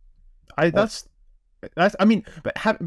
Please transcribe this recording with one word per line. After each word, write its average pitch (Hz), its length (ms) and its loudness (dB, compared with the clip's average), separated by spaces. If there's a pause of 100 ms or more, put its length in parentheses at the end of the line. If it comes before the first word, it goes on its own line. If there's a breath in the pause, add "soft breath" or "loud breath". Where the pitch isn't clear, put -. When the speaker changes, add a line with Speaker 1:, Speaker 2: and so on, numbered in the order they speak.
(580)
Speaker 1:
I, 151 80 2
Speaker 2:
Well 170 60 2 (120)
Speaker 1:
that's, - 260 -8 (680)
that's, 196 240 2
I 202 60 4
mean, 220 180 4 (200 loud breath)
but - 140 -6
ha-, 220 300 0